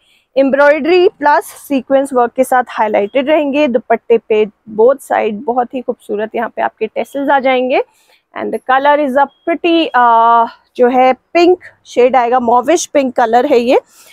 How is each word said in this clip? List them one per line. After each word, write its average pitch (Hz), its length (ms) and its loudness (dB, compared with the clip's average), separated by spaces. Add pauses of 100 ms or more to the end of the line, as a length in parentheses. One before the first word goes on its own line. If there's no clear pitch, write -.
(380)
embroidery 285 720 2
plus 294 360 0
sequins 269 680 -4
work 240 180 0
के 262 120 -2
साथ 254 260 0
highlighted 214 600 -2
रहेंगे। 302 380 0
दुपट्टे 233 500 -2
पे 214 280 -2 (300)
both 247 260 2
side 220 320 -4
बहुत 247 400 -6
ही 254 80 -8
खूबसूरत 220 540 -8
यहाँ 226 200 -6
पे 240 60 -6
आपके 220 260 -6
tassels 277 420 -8
आ 277 100 0
जाएंगे 254 420 -2 (560)
and 214 160 -8
the 220 80 -8 (100)
color 285 380 2
is 247 60 -6
a 277 80 2
pretty, 330 640 -2
uh, 233 640 2 (260)
जो 247 120 2
है 254 260 2
पिंक 349 460 0 (260)
shade 247 300 0
आएगा, 240 220 2
mauvish 247 480 0
pink 269 300 -2
color 240 300 0
है 277 140 2
ये 254 200 0 (340)